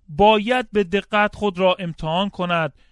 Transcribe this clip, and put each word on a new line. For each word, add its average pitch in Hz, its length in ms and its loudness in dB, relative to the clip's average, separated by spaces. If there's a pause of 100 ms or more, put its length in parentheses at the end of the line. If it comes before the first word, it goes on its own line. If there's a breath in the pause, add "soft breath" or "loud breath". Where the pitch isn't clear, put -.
باید 214 640 2
به 208 120 2
دقت 202 500 -2
خود 196 240 -4
را 185 200 4
امتحان 170 500 -4
کند 170 440 -4 (200)